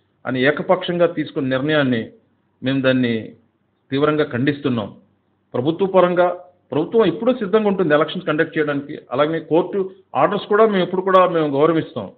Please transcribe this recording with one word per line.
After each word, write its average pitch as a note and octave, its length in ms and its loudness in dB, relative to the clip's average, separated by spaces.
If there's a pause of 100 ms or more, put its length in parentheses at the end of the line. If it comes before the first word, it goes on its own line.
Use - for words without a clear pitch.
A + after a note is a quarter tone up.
(260)
అని B2+ 160 -2
ఏకపక్షంగా F3 640 2
తీసుకున్న D3+ 420 -4
నిర్ణయాన్ని C3 600 0 (540)
మేము C3+ 180 0
దాన్ని A#2+ 500 0 (600)
తీవ్రంగా D3 320 0
ఖండిస్తున్నాం. C3 720 -2 (580)
ప్రభుత్వ D#3+ 320 -2
పరంగా F3+ 520 2 (340)
ప్రభుత్వం F3 340 2
ఎప్పుడూ A3 280 0
సిద్ధంగా G#3+ 340 0
ఉంటుంది F#3 260 0
elections D#3 340 0
conduct D#3 300 -2
చేయడానికి. C#3+ 420 -4 (120)
అలాగే D3+ 280 0
కోర్టు D#3 520 -2 (240)
orders E3+ 300 0
కూడా G#3+ 200 4
మేము G3 180 2
ఎప్పుడు F3+ 180 -2
కూడా F#3 260 4
మేము D#3+ 200 0
గౌరవిస్తాం, C#3+ 720 0